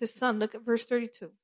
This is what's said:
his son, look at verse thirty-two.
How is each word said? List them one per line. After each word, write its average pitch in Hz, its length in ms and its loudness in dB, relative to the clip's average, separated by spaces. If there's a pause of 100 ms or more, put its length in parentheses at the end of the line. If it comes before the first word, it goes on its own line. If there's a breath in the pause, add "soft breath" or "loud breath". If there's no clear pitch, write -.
his 226 100 -4
son, 233 280 2
look 220 160 0
at 233 80 -12
verse 233 200 2
thirty-two. 233 460 -2 (140)